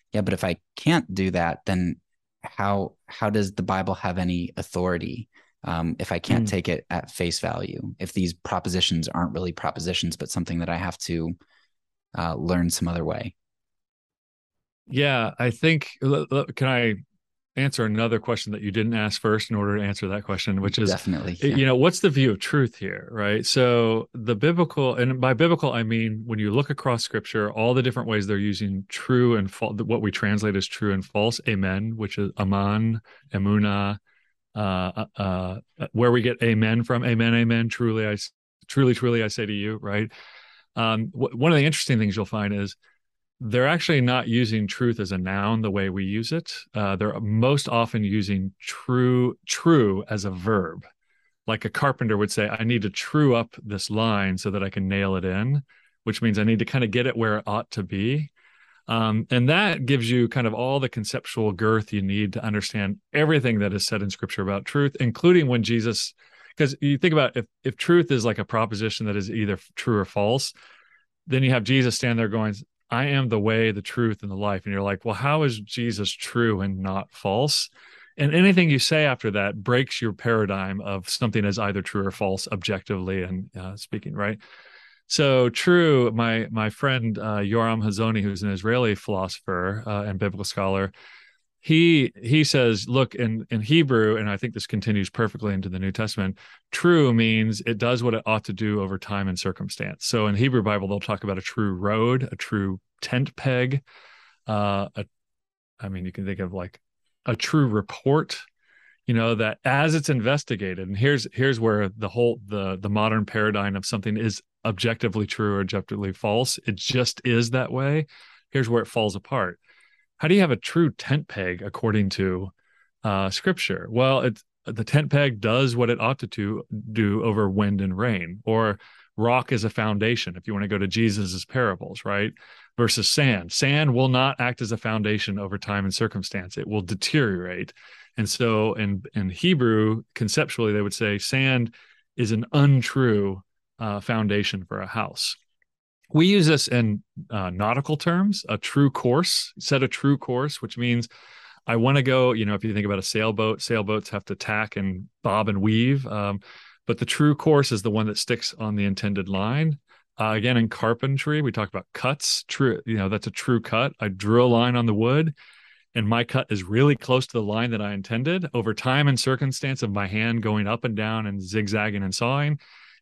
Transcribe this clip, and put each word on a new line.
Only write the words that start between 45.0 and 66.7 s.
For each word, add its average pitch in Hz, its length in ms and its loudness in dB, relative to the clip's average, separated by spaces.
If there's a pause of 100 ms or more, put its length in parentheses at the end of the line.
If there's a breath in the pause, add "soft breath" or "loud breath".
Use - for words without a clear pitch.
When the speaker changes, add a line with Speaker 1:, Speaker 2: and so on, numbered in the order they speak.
Speaker 2:
a 95 60 -2
noun 101 440 0
the 107 80 -2
way 98 200 -2
we 95 140 -4
use 110 280 -4
it. 165 200 -4 (220)
Uh, 98 220 0
they're 104 240 -2
most 117 480 2
often 117 340 0
using 98 580 0
true, 123 840 0
true 107 640 4
as 104 140 -4
a 98 80 -4
verb. 92 520 -2 (640)
Like 110 180 -2
a 107 60 -6
carpenter 127 460 0
would 104 160 0
say, 104 160 0
"I 110 160 -4
need 117 180 2
to 104 80 -2
true 143 460 2
up 117 260 -2
this 104 280 -6
line 104 480 2
so 98 120 -4
that 98 140 -2
I 95 60 -6
can 95 180 -2
nail 98 260 0
it 90 100 -2
in," 113 380 0 (400 soft breath)
which - 180 -4
means 110 160 2
I 107 60 2
need 110 160 4
to - 60 0
kinda 123 240 0
get 123 180 0
it 120 100 -4
where 110 220 0
it 104 80 -10
ought 107 260 -4
to 101 120 -4
be. 117 460 -2 (580 soft breath)
Um, 113 420 0
and 123 200 4
that 170 360 0
gives 120 240 2
you 120 180 4
kind 120 180 0
of 110 80 -2
all 131 260 0
the 131 80 0
conceptual 110 640 -4
girth 107 400 0
you 101 100 0
need 98 300 0
to 110 120 -6
understand 104 540 -2 (140)
everything 143 460 2
that 101 160 0
is 98 120 -2
said 104 160 -2
in 101 80 -4
scripture - 320 -6
about 98 220 -4
truth, 143 340 0
including 156 480 4
when 123 160 2
Jesus, 113 520 -2 (420 loud breath)
'cause 143 240 2